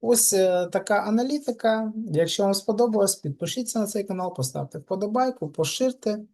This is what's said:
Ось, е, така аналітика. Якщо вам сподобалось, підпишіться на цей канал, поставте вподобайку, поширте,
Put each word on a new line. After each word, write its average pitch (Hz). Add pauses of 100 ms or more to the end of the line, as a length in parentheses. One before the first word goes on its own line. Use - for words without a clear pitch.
Ось, 226
е, 185
така 190
аналітика. 226 (200)
Якщо 165
вам 196
сподобалось, 208
підпишіться 175
на 208
цей 208
канал, 190
поставте 143
вподобайку, 208
поширте, 214 (140)